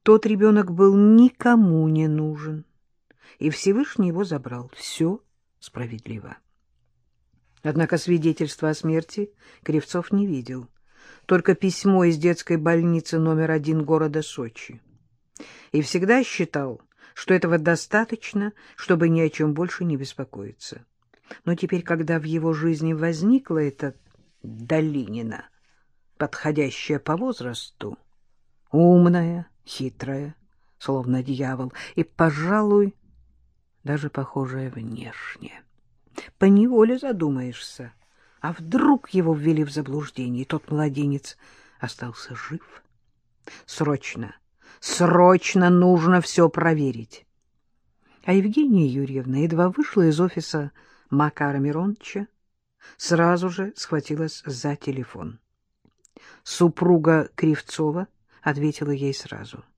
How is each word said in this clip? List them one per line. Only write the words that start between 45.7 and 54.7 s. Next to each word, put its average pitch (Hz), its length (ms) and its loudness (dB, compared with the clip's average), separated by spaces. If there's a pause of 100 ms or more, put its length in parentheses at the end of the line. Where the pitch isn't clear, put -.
все 170 300 2
проверить. 147 760 -2 (1000)
А 180 80 0
Евгения 208 520 4
Юрьевна 131 520 -4
едва 165 320 2
вышла 214 400 0
из 151 100 0
офиса 160 520 -4 (380)
Макара 143 480 0
Мироныча, 175 720 -4 (680)
сразу 175 520 0
же 190 280 -6
схватилась 156 680 -6
за 143 300 -6